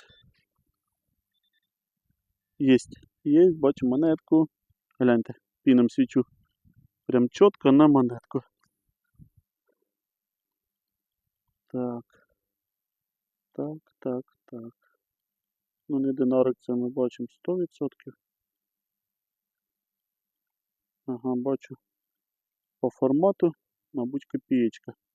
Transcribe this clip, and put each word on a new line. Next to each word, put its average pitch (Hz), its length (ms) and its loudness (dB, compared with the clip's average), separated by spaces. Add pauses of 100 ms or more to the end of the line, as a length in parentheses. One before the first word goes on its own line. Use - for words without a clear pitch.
(2500)
Єсть. 131 400 2 (260)
Є, 165 280 4
бачу 143 340 -2
монетку. 156 640 0 (500)
Гляньте, 123 360 0 (280)
піном 123 260 4
свічу. 127 360 -2 (840)
Прям 123 220 0
чітко 196 440 2
на 151 160 6
монетку. 127 540 -2 (3250)
Так. 123 380 -10 (1500)
Так, 151 260 -10 (200)
так, 127 260 -8 (200)
так. 117 280 -18 (1160)
Ну, 143 100 -4
не 135 140 -2
динарик, 127 480 0
це - 120 -10
ми 123 180 -4
бачимо 123 400 -6
сто - 260 -8
відсотків. - 580 -10 (3000)
Ага, 127 300 -6
бачу. 131 380 -6 (1080)
По 127 100 -4
формату, 160 640 0 (400)
мабуть, 131 320 -8
копієчка. 123 680 -4 (220)